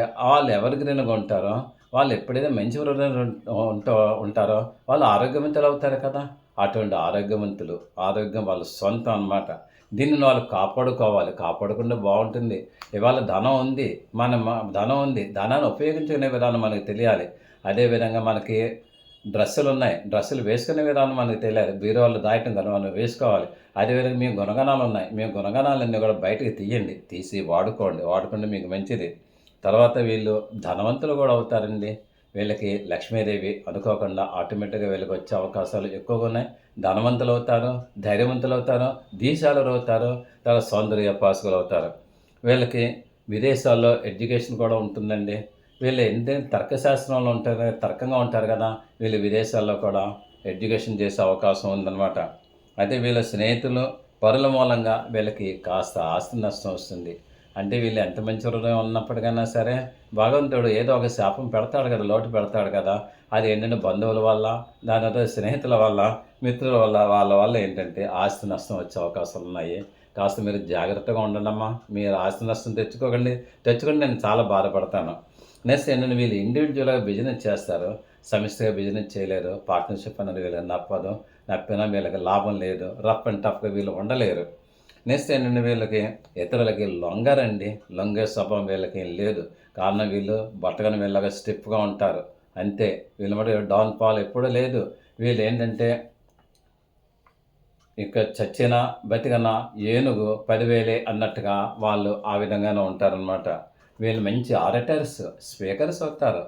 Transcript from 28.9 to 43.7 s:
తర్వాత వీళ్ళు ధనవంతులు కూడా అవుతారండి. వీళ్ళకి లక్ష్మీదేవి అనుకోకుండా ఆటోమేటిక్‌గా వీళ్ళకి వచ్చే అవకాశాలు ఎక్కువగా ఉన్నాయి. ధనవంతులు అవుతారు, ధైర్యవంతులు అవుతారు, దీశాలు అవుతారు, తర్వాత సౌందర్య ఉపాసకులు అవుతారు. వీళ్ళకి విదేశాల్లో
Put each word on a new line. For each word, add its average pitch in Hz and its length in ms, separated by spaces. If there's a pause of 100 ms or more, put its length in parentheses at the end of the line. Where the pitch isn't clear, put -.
తర్వాత 120 340
వీళ్ళు 110 360 (200)
ధనవంతులు 110 600
కూడా 135 180
అవుతారండి. 107 580 (440)
వీళ్ళకి 104 360 (180)
లక్ష్మీదేవి 101 640 (180)
అనుకోకుండా 98 540 (160)
ఆటోమేటిక్‌గా 104 520
వీళ్ళకి 95 220
వచ్చే 90 240
అవకాశాలు 95 520 (100)
ఎక్కువగా 117 280
ఉన్నాయి. 117 220 (300)
ధనవంతులు 120 540
అవుతారు, 120 380 (280)
ధైర్యవంతులు 123 560
అవుతారు, 123 340 (300)
దీశాలు 143 420 (140)
అవుతారు, 120 360 (320)
తర్వాత 117 220
సౌందర్య 104 520
ఉపాసకులు 98 400
అవుతారు. 87 340 (540)
వీళ్ళకి 120 400 (440)
విదేశాల్లో 117 640 (120)